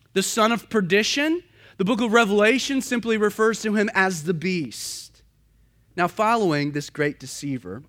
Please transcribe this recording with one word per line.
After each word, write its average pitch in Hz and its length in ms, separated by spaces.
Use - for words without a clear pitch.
the 190 80
son 226 300
of - 180
perdition. 220 720
The 190 80
book 214 160
of 226 140
Revelation 233 640
simply 226 380
refers 214 420
to 214 140
him 214 180
as 190 320
the 185 80
beast. 160 880
Now, 175 120
following 180 640
this 143 160
great 147 320
deceiver, 127 680